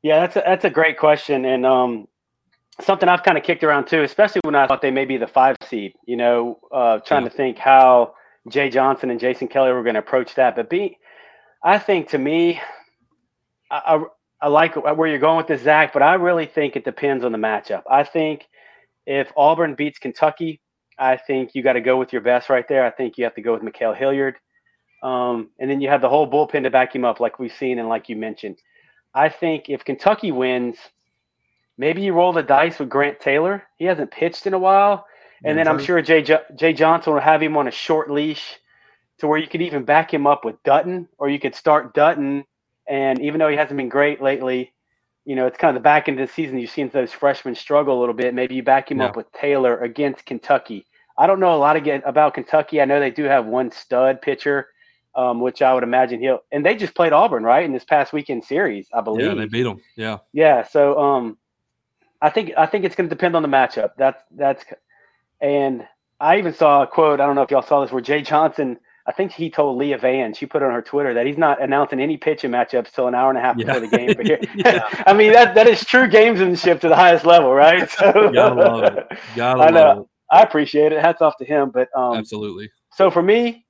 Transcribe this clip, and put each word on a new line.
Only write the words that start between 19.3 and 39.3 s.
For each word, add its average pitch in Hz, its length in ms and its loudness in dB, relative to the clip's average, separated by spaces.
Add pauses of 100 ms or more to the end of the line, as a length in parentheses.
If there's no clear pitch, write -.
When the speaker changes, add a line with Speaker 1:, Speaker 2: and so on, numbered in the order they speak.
Speaker 1:
Auburn 156 380 2
beats 147 240 -6
Kentucky, 160 640 -4 (380)
I 131 180 0
think 131 380 -6
you 131 80 -6
gotta 123 180 0
go 127 160 0
with 127 160 -6
your 117 80 -4
best 123 280 0
right 127 180 0
there. 135 180 0
I 113 60 -2
think 120 260 -10
you 123 60 -4
have 117 120 -6
to 113 60 -14
go 117 120 -2
with 110 100 -6
Mikael 110 300 -6
Hilliard. 135 420 -4 (680)
Um, 123 460 -6 (100)
and 131 100 -6
then 139 120 -4
you 135 80 -4
have 139 120 0
the 127 80 0
whole 143 200 2
bullpen 147 340 -2
to 131 60 -2
back 127 240 0
him 127 120 -4
up, 113 140 -2
like 117 200 -4
we've 120 140 -10
seen 127 260 -6
and 113 100 -8
like 113 200 -8
you 113 60 -10
mentioned. 107 420 -12 (560)
I 156 160 2
think 156 400 -6
if 139 160 -8
Kentucky 139 460 -4
wins, 127 460 -4 (1000)
maybe 165 240 -4
you 196 120 -4
roll 175 200 2
the 160 100 -2
dice 165 360 0
with 135 100 -8
Grant 143 300 -2
Taylor. 170 440 -2 (140)
He 165 80 -8
hasn't 160 260 -4
pitched - 360 -6
in 190 60 -4
a 190 60 -2
while. 196 460 2 (380)
And 156 140 -4
Speaker 3:
Yeah, 165 60 0
Speaker 1:
then 156 80 2
I'm 151 60 0
Speaker 3:
true. 139 80 -8
Speaker 1:
sure 175 160 0
Jay 160 220 2
Jo-, 156 200 0 (120)
Jay 160 180 0
Johnson 160 400 0
will 143 60 0
have 151 220 2
him 156 160 -2
on 143 100 -2
a - 40 -6
short 156 380 -4
leash 147 480 -6 (600)
to 156 80 -4
where 156 100 0